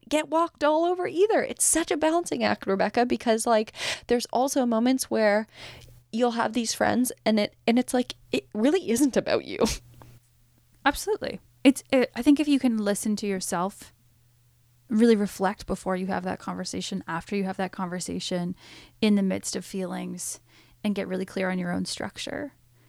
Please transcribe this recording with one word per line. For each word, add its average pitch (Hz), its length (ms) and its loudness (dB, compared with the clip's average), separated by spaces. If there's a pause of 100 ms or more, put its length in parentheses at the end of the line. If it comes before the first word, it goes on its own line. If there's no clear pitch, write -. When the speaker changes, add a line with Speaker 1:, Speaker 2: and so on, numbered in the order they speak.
Speaker 1:
get 302 180 0
walked 320 380 0
all 311 180 4
over 359 240 0
either. 339 340 2
It's - 220 -4
such 330 280 2
a 339 60 2
balancing 311 460 0
act, 208 240 0
Rebecca, 196 380 2
because, 233 420 0
like, 220 240 2 (360)
there's 240 260 0
also 262 320 2
moments 240 440 2
where 214 380 2 (640)
you'll 240 200 2
have 226 200 -2
these 226 220 -2
friends 214 380 2 (140)
and 220 140 4
it, - 160 -2 (100)
and 233 140 4
it's - 140 -2
like, 247 220 0 (180)
it - 200 -2
really 277 380 2
isn't 233 240 2
about 104 300 0
you. - 140 -6 (1300)
Speaker 2:
Absolutely. - 540 -4 (240)
It's, - 280 4
it, 254 240 2
I 233 60 -6
think 285 180 6
if 302 80 -2
you 285 120 2
can 240 180 0
listen 208 400 0
to 208 100 -6
yourself, 190 640 -4 (960)
really 226 260 6
reflect 202 500 -2
before 190 300 -4
you 185 120 -4
have 185 160 -4
that 185 160 -6
conversation, 185 680 -8
after 170 280 -6
you 196 100 -2
have 190 120 -6
that 185 140 -4
conversation, 180 840 -6 (460)
in 214 140 6
the 202 80 2
midst 190 320 -2
of 190 80 -6
feelings, 180 760 -8 (440)
and 208 120 0
get 190 120 -4
really 185 180 -4
clear 185 240 -4
on 185 80 -2
your 175 140 -4
own 180 140 -2
structure, - 680 -8 (360)